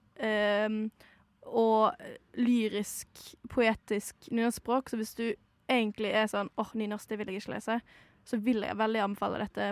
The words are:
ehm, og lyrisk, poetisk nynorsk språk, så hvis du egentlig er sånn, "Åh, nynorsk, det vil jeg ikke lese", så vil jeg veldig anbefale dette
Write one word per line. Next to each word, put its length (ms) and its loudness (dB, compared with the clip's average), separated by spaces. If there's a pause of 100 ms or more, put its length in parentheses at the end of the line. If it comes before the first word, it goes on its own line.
(180)
ehm, 720 2 (560)
og 480 4 (420)
lyrisk, 720 0 (400)
poetisk 840 0
nynorsk 280 0
språk, 300 -2
så 80 -4
hvis 160 -6
du 120 -4 (420)
egentlig 440 0
er 160 4
sånn, 300 -4
"Åh, 180 -6
nynorsk, 320 -4
det 100 -4
vil 120 -6
jeg 100 -6
ikke 140 -8
lese", 240 -2 (460)
så 160 -2
vil 240 2
jeg 120 -4
veldig 240 2
anbefale 400 0
dette 320 -2